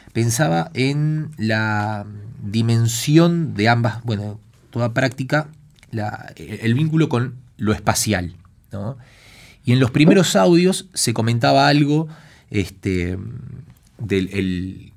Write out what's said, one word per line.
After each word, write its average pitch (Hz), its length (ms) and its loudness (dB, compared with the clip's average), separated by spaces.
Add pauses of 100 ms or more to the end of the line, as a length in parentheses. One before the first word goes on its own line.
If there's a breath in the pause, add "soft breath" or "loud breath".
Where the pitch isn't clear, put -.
(120 soft breath)
Pensaba 151 640 0
en 151 640 -2
la 107 680 -2 (380)
dimensión 117 1120 2
de 104 140 2
ambas, 117 360 0
bueno, 104 340 -6 (320)
toda 117 240 -4
práctica, 131 540 -2 (420)
la, 104 460 -8
el 110 380 -2
vínculo 156 340 0
con 123 260 -2 (220)
lo 104 160 0
espacial, 101 640 0 (360)
¿no? 101 260 -8 (680 soft breath)
Y 120 80 2
en 127 80 4
los 123 100 2
primeros 170 460 4
audios 185 580 4
se 117 200 -2
comentaba 135 540 2
algo, 147 400 2 (420 loud breath)
este, 92 680 -4 (840)
del, 95 340 -2
el, 95 640 -6